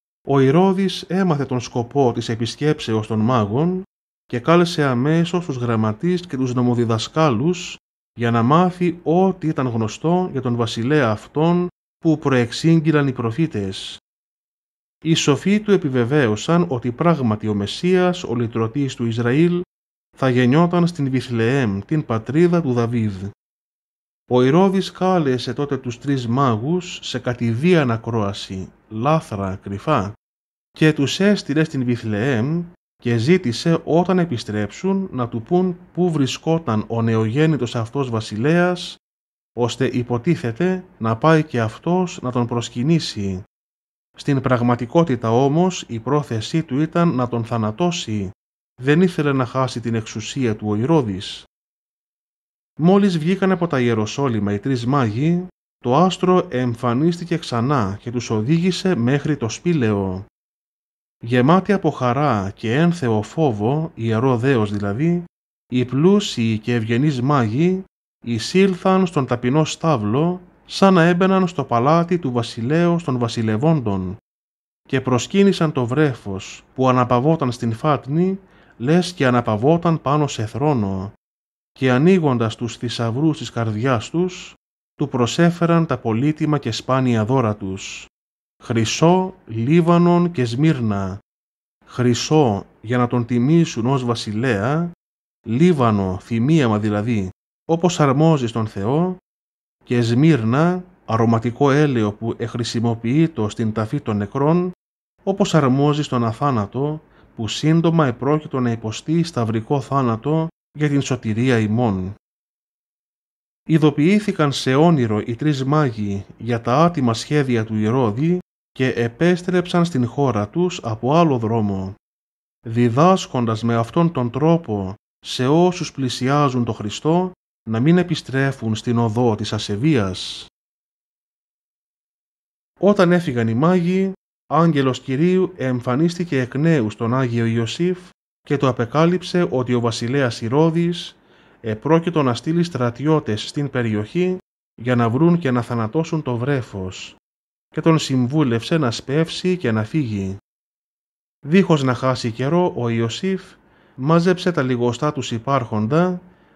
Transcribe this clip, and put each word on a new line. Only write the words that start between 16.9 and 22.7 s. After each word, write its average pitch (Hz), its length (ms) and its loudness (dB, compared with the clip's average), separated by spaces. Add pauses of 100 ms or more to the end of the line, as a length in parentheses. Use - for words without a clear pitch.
πράγματι 120 560 0
ο 107 60 0
Μεσσίας, 175 680 0
ο 120 120 -4
λυτρωτής 117 600 -2
του 120 100 -4
Ισραήλ, 135 560 2 (560)
θα 135 120 0
γεννιόταν 165 580 4
στην 143 220 -4
Βιθλεέμ, 120 680 0
την 156 260 -4
πατρίδα 165 560 0
του 127 120 0